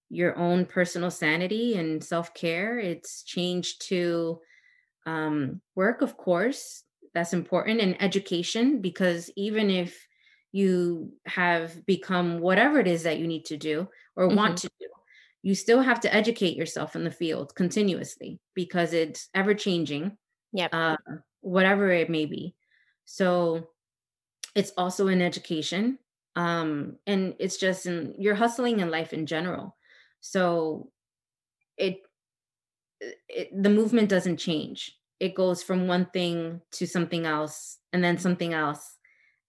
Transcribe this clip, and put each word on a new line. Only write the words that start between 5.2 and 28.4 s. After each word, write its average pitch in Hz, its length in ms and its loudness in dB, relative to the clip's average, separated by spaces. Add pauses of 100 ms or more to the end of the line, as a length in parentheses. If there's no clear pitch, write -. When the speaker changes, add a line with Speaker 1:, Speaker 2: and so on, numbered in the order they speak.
Speaker 1:
work, 202 260 2
of - 160 -2
course, 190 680 -2 (280)
that's 170 200 -2
important, 185 480 0
and 185 200 2
education, 196 800 0
because 175 540 0
even 214 340 0
if 180 380 -2 (460)
you 180 580 2 (140)
have 170 600 -2
become 175 540 0
whatever 214 400 4
it 190 80 4
is 165 160 0
that 156 160 0
you 165 80 -2
need 160 160 -4
to 151 140 -8
do 156 280 -2 (300)
or 185 140 4
want 202 260 4
Speaker 2:
Mm-hmm. - 120 -6
Speaker 1:
to - 120 -10
do, - 80 -14 (540)
you 190 120 2
still 233 280 4
have 247 200 4
to - 140 2
educate 214 400 2
yourself 151 400 -6
in 165 80 -4
the 160 80 -2
field 147 420 -6
continuously 180 840 -2 (160)
because 170 380 -2
it's 160 400 -2
ever 196 200 2
changing, 170 640 -2 (360)
Speaker 2:
Yep. 175 200 0
Speaker 1:
uh, 165 220 2 (460)
whatever 190 500 4
it 165 180 2
may 156 160 0
be. 160 300 -10 (480)
So 175 680 0 (840)
it's 196 220 2
also 185 300 2
in 185 140 4
education. 175 800 -2 (380)
Um, 165 580 -2 (100)
and 190 340 0
it's 185 180 -4
just 185 300 -2
in, 170 320 -6
you're 202 160 2
hustling 233 440 0